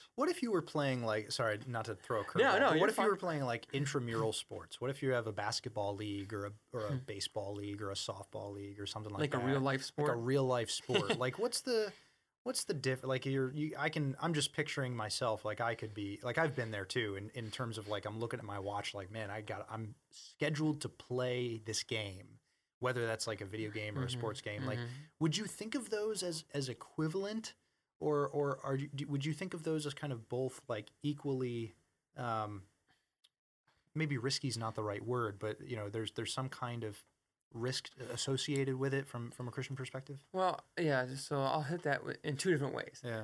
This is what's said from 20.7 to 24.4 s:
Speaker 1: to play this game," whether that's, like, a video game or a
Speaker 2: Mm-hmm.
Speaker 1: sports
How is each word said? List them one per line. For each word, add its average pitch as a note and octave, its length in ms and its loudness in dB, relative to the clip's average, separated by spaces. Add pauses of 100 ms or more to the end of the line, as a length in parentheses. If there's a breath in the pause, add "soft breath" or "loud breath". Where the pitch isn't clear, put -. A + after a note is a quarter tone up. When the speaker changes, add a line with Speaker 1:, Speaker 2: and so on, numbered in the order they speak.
Speaker 1:
to A2+ 60 -4
play B2 800 0
this G#2+ 160 -2
game," G2+ 560 -4 (400)
whether B2 280 2
that's, A2+ 200 0
like, G#2+ 140 -2
a G#2 60 -4
video G#2+ 240 -4
game G#2 280 -4
or C3 40 0
a B2+ 40 0
Speaker 2:
Mm-hmm. B2 120 -2
Speaker 1:
sports A2 220 -2